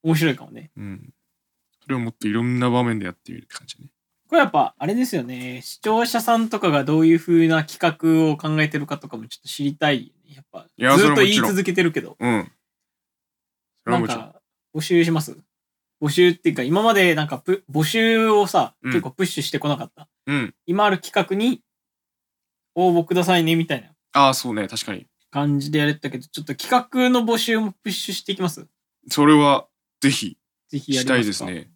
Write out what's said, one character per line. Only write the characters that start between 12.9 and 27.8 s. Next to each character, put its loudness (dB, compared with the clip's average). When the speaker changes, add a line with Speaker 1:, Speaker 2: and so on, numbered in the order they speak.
Speaker 2:
そ -8
れ 0
は 2
も -2
ち -4
ろ -10
ん。 -10
Speaker 1:
な -16
ん -20
か、 -20
募 -6
集 4
し 0
ま 0
す？ -12
募 0
集 6
っ 2
て -2
い -2
う -6
か、 -4
今 0
ま 4
で 4
な -2
ん -12
か -8
プ-、 -4
募 0
集 2
を 4
さ、 0
Speaker 2:
う -6
ん。 -2
Speaker 1:
結 0
構 -12
プ -4
ッ 2
シ -6
ュ -6
し -6
て -4
こ -2
な -2
か -10
っ -20
た。 -20
Speaker 2:
う -4
ん。 -4
Speaker 1:
今 0
あ 4
る 0
企 -4
画 -2
に -2
応 2
募 -2
く -6
だ 2
さ 2
い 2
ね、 2
み 0
た -2
い -10
な。 -20
Speaker 2:
あ 6
ー、 -2
そ -6
う -6
ね。 -4
確 -10
か -8
に。 -14
Speaker 1:
感 0
じ -6
で 0
や 0
れ 0
た -8
け -10
ど、 -14
ち -14
ょ -12
っ -14
と -10
企 -2
画 2
の 2
募 0
集 -2
も -4
プ -10